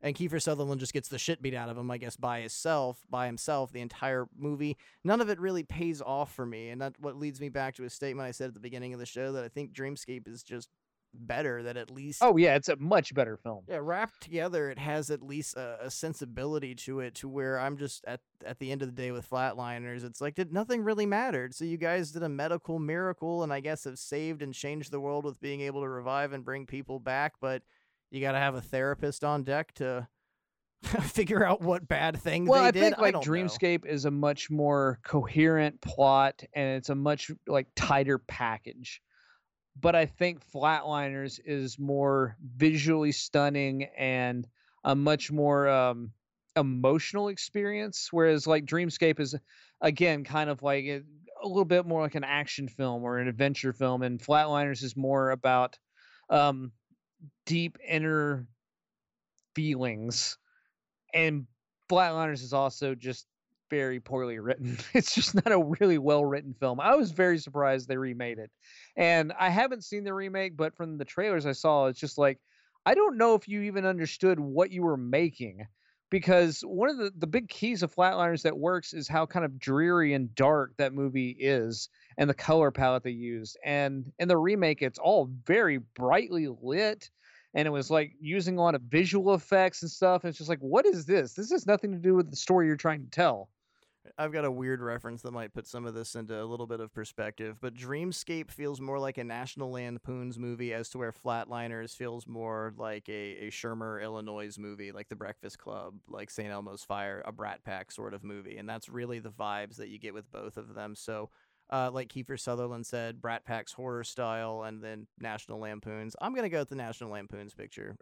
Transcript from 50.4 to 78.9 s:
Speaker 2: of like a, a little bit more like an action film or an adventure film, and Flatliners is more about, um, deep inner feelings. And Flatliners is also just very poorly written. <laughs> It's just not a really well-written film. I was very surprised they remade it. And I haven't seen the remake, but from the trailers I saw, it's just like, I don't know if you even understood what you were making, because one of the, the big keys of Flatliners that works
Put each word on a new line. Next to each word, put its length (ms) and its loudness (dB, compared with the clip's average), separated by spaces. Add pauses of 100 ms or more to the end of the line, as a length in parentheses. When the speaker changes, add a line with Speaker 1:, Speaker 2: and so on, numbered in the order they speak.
Speaker 2:
of 120 -4
like 240 2
a, 160 -4 (400)
a 40 -8
little 180 4
bit 220 4
more 140 2
like 160 0
an 80 -2
action 440 -2
film 360 -2
or 140 -2
an 100 0
adventure 460 2
film, 280 0
and 160 -2
Flatliners 640 2
is 140 -8
more 340 2
about, 480 2 (520)
um, 420 4 (760)
deep 400 -2
inner 600 0 (1080)
feelings. 840 -2 (760)
And 320 2 (440)
Flatliners 520 2
is 100 -8
also 420 0
just 320 -8 (440)
very 300 -2
poorly 380 -4
written. 480 -2
<laughs> 80 -18
It's 200 4
just 200 2
not 180 6
a 100 8 (180)
really 180 6
well-written 560 2
film. 260 0
I 160 6
was 140 4
very 280 4
surprised 500 0
they 80 0
remade 420 -4
it. 120 -12 (460)
And 360 6
I 180 2
haven't 340 2
seen 200 -6
the 100 -4
remake, 420 -4
but 200 -2
from 220 -6
the 60 -4
trailers 420 0
I 60 0
saw, 340 4
it's 140 -2
just 180 -6
like, 220 4 (460)
I 80 8
don't 240 4
know 160 8
if 140 2
you 140 -2
even 220 -2
understood 560 2
what 300 2
you 120 -4
were 140 2
making, 680 -2 (440)
because 520 6
one 260 0
of 80 0
the, 180 -2
the 120 -4
big 240 0
keys 320 -2
of 120 -2
Flatliners 480 4
that 160 2
works 360 -2